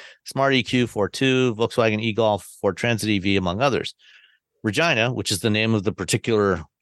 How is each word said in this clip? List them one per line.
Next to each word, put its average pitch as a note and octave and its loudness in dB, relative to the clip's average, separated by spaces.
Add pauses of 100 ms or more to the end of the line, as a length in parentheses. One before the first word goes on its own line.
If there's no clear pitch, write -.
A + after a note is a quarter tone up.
(260)
Smart C3+ 0
E B2 2
Q B2 0
four G2+ -2
two, B2+ 0
Volkswagen A2 0
e-Golf, G#2+ 0 (180)
Ford G2 0
Transit A2 -2
E G#2 2
V, G2 0
among F#2 -2
others." B2+ -2 (720)
Regina, B2 0
which G#2+ -4
is F#2 -2
the A#2 0
name A2 2
of G2 0
the F#2+ 0
particular G2 0 (180)